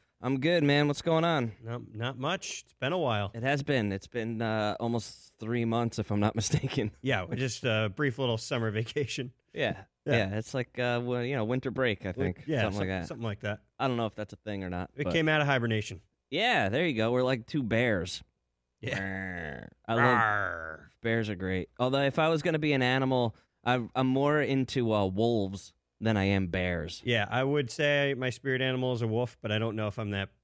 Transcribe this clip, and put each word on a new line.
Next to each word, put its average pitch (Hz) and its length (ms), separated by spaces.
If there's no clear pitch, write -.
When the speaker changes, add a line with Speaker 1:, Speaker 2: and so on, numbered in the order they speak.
Speaker 1:
I'm 131 180
good, 165 240
man. 143 240
What's 143 140
going 160 240
on? 131 280
Speaker 2:
Not, 117 180
not 120 240
much. 160 440
It's - 120
been 143 180
a 185 60
while. 107 340
Speaker 1:
It 113 80
has 139 220
been. 120 280
It's 98 140
been, 113 340
uh, 110 400
almost - 600
three 117 260
months, 117 320
if 107 140
I'm 104 80
not 107 160
<laughs> - 0
mistaken. 120 560
Speaker 2:
Yeah, 117 240
we 82 120
just, 127 280
uh, 110 240
brief 131 300
little 120 180
summer 113 340
<laughs> - 0
vacation. 120 600
Speaker 1:
Yeah. 123 260
Speaker 2:
Yeah. 147 80
Speaker 1:
Yeah, 104 80
it's - 160
like, 127 240
uh, 123 220
w-, 123 220
you 131 140
know, 113 100
winter 127 260
break, 120 340
I 92 60
Speaker 2:
Wi- 92 220
Speaker 1:
think. - 140
Speaker 2:
yeah, 143 140
Speaker 1:
Something 101 200
like 92 80
Speaker 2:
some-, 95 120
Speaker 1:
that. 87 60
Speaker 2:
something 117 180
like 104 140
that. 104 220
Speaker 1:
I 135 80
don't 123 100
know 117 80
if 107 80
that's 107 200
a - 40
thing 101 260
or 90 60
not, 90 260
Speaker 2:
It 151 100
Speaker 1:
but - 80
Speaker 2:
came 160 140
out 156 140
of 143 60
hibernation. 113 540
Speaker 1:
Yeah, 175 400
there 147 160
you 151 80
go. 110 180
We're 127 120
like 127 240
two 147 160
bears. 110 580
Speaker 2:
Yeah. - 180
Speaker 1:
Brr. 90 680
I 117 80
love 123 240
Speaker 2:
Rawr. 87 600
Speaker 1:
bears 113 300
are 98 40
great. 92 340
Although 135 240
if 139 160
I 156 100
was 165 140
gonna 160 160
be 151 140
an 131 100
animal, 127 520
I'm, 123 280
I'm 131 100
more 143 340
into, 127 540
uh, 101 140
wolves 101 680
than 110 180
I 98 80
am 98 220
bears. 87 560
Speaker 2:
Yeah, 113 240
I 123 160
would 139 280
say 143 440
my 127 140
spirit 131 320
animal 127 320
is 117 80
a 117 60
wolf, 117 340
but 107 100
I 107 60
don't 110 180
know 107 120
if 101 100
I'm 104 140
that. 98 180